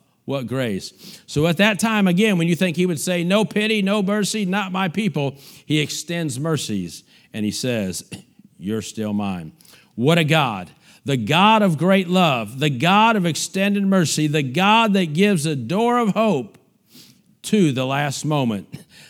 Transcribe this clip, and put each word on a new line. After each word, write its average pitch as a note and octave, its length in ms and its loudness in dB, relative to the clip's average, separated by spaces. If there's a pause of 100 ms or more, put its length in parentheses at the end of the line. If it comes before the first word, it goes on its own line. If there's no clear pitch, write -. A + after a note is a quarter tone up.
(260)
what C3 220 -6
grace. A2+ 760 -6
So D3+ 220 0
at E3 100 0
that G3+ 220 2
time, G#3+ 280 2
again, F#3 300 2
when E3 100 0
you F3 80 2
think F3 220 0
he F3+ 80 2
would E3+ 140 -2
say, F3 240 -2
"No G3 220 2
pity, G#3+ 360 0
no G3 220 0
mercy, G#3 420 -2
not F#3+ 260 -4
my F#3+ 160 -2
people," D3 480 -2 (300)
he D3+ 140 0
extends D3+ 600 -4
mercies A2 640 -4 (300)
and G#2+ 120 -4
he G#2 60 -2
says, G#2+ 520 -4 (540)
"You're G#2 240 -6
still G#2+ 320 -8
mine." F#2 400 -6 (420)
What D3 220 2
a E3+ 60 2
God. B2+ 460 0 (360)
The C#3 120 0
God F#3 440 4
of F3 160 2
great F#3 300 2
love, C3+ 520 0
the D3+ 100 0
God G3 460 4
of F#3 100 0
extended G3 600 -2
mercy, E3+ 420 2
the D3 160 0
God G3 500 2
that F#3 140 2
gives E3+ 380 2
a D#3 100 -2
door G#3 440 0
of A3+ 100 2
hope F3+ 480 0 (840)
to F3+ 300 2
the B2+ 120 -2
last C#3 380 -4
moment, C3+ 500 -2 (360)